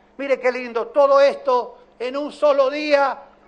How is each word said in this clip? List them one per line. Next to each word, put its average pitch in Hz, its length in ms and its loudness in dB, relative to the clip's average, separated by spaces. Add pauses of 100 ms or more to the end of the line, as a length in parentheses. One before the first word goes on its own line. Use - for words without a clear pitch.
(180)
Mire 269 200 -2
qué 254 120 -2
lindo, 240 380 -6
todo 277 320 4
esto 254 580 0 (200)
en 254 180 -8
un 294 160 -6
solo 277 360 2
día, 285 500 0 (300)